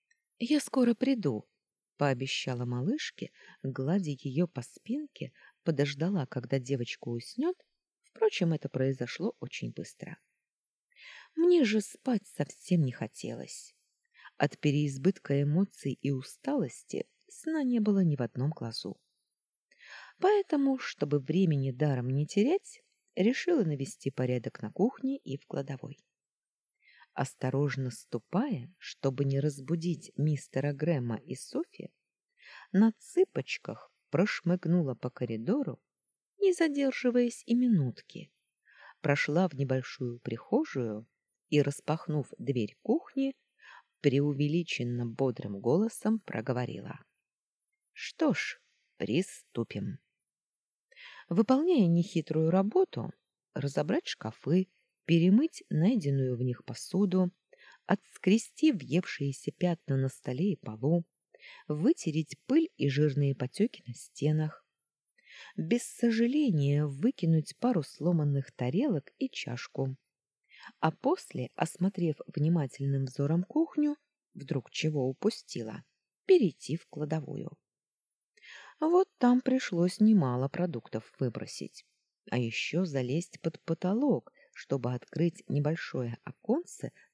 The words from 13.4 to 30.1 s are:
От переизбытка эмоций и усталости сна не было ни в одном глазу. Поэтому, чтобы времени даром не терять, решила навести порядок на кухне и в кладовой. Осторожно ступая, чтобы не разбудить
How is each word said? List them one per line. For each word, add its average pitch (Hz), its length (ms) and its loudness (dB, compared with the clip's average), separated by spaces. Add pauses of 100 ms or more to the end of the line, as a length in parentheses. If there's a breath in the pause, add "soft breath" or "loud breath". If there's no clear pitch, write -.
От - 200 0
переизбытка 143 840 0
эмоций 147 520 0
и 135 180 -4
усталости - 960 -6 (200)
сна 320 360 -4
не 247 160 2
было 202 240 4
ни 156 120 4
в 139 60 -4
одном 123 300 -2
глазу. 113 480 -10 (1200 loud breath)
Поэтому, 294 600 2
чтобы 147 400 -2
времени 147 520 2
даром 127 380 0
не 139 160 0
терять, 269 560 0 (340)
решила 262 480 2
навести 143 460 -4
порядок 123 520 -2
на 104 100 -8
кухне 262 460 -2
и 139 200 -8
в - 80 -20
кладовой. 139 540 -8 (1120 soft breath)
Осторожно 135 800 -2
ступая, 170 840 -6
чтобы 139 480 -4
не 135 140 0
разбудить 151 800 -4